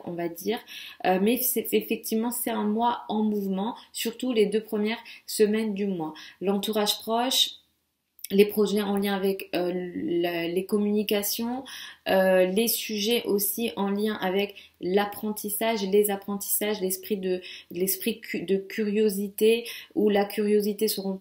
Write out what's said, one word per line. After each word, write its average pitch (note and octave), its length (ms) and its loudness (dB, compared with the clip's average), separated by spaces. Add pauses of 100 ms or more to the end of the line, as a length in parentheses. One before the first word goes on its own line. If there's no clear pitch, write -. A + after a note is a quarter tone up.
on F3 80 -8
va E3+ 160 -4
dire. G3 300 -4 (480)
Euh, F#3 160 4
mais A#3+ 160 4
c'est, A3 340 -2
effectivement, A3 580 0
c'est A#3+ 200 -4
un G#3+ 140 -2
mois A3+ 440 0
en G#3+ 140 0
mouvement, G3+ 540 -2 (180)
surtout A#3 360 -4
les A3 140 4
deux G3+ 180 0
premières A3 400 -2 (240)
semaines A3 460 2
du G3 140 -2
mois. E3 260 -4 (300)
L'entourage G3+ 560 0
proche, A#3 320 -2 (1040)
les G3 120 8
projets G#3 380 2
en G3+ 140 0
lien G3+ 180 0
avec, F#3+ 400 -2
euh, F3+ 400 -2
la, E3+ 540 -2
les F3+ 160 0
communications, G#3 1000 0 (440)
euh, F#3 360 6
les G3 220 2
sujets A3 580 0
aussi G#3 520 0
en G3 120 0
lien G#3 320 0
avec G3 360 0 (240)
l'apprentissage, G#3 1040 -2
les G3+ 260 4
apprentissages, G3+ 720 -4
l'esprit F#3+ 360 -2
de, F#3 240 -2 (300)
l'esprit F#3+ 500 -2
cu-, - 220 -8
de F#3+ 140 2
curiosité, G#3 1080 2 (300)
où G#3 140 4
la G3+ 160 4
curiosité G#3 640 2
seront, F#3+ 320 -4